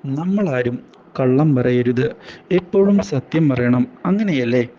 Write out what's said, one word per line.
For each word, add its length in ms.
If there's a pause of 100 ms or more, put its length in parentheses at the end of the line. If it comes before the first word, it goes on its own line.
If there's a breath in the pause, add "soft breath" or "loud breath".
നമ്മളാരും 680 (380)
കള്ളം 360
പറയരുത്, 540 (460 loud breath)
എപ്പോഴും 520
സത്യം 440
പറയണം, 360 (220)
അങ്ങനെയല്ലേ? 580 (160)